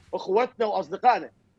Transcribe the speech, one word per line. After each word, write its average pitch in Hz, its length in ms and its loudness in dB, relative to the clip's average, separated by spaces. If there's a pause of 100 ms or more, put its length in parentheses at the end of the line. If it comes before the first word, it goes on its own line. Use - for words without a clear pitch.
(140)
أخوتنا 220 520 -2
وأصدقائنا، 190 640 0 (280)